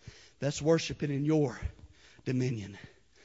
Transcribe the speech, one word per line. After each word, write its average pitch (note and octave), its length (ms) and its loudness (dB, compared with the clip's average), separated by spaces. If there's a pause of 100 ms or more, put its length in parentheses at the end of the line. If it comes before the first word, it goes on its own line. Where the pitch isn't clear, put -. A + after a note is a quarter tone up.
(400)
that's C#3+ 220 -2
worshiping D3+ 500 2
in C#3 140 0
your D3+ 340 2 (680)
dominion. B2+ 520 -2 (480)